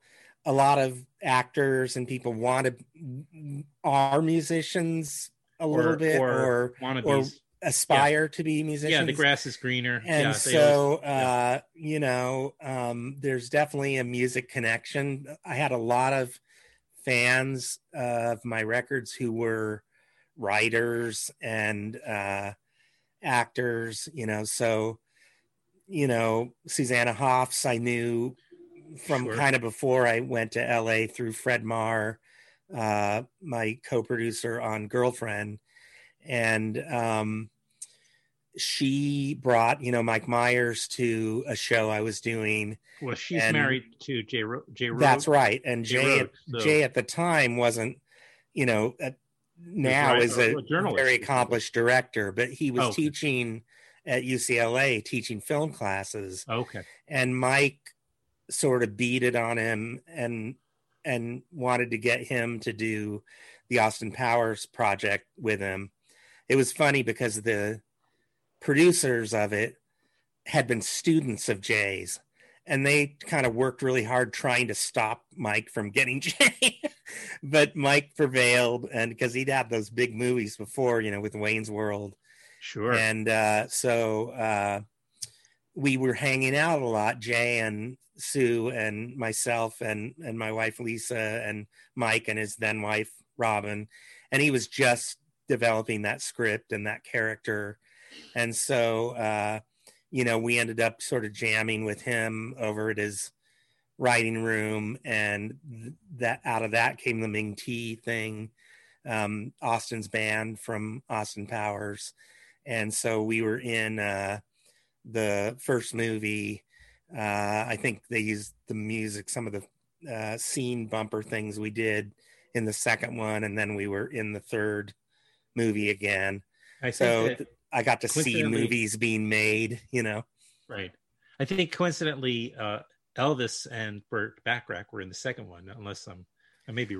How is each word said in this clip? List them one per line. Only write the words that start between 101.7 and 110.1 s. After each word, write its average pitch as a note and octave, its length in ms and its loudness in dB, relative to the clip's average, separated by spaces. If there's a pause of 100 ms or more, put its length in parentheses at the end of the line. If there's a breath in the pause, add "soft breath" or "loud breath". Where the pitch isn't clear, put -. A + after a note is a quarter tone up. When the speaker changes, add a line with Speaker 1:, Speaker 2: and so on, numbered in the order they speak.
Speaker 1:
with G#2 160 -6
him A2+ 580 -4
over G#2+ 300 -2
at G#2+ 80 -4
his G#2 340 -4 (640)
writing A2+ 460 2
room. G#2+ 640 -2
And G#2+ 540 -2 (120)
th-, A2+ 220 -14 (240)
that, A#2+ 260 -2
out A2+ 200 -2
of G#2+ 80 -4
that A#2 260 2
came A2+ 240 -4
the A2 60 -2
Ming G#2+ 280 -4
T A#2 400 -8
thing, A2 560 -6 (540 soft breath)
um, G#2+ 560 -2
Austin's A#2 460 -2
band A2 520 -2